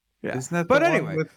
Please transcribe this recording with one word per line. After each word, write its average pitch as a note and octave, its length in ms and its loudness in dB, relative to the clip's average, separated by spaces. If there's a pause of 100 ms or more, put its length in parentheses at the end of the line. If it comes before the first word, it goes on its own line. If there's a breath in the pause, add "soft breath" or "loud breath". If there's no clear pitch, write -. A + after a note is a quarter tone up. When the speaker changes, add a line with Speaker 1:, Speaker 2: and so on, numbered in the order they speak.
(220)
Speaker 1:
Yeah. - 140 -6
Speaker 2:
Isn't C3 180 -6
that F3 140 -2
Speaker 1:
But C4+ 100 6
Speaker 2:
the D#4+ 80 4
one F4 80 2
Speaker 1:
anyway. D#3+ 220 -2
Speaker 2:
with D#3 200 -4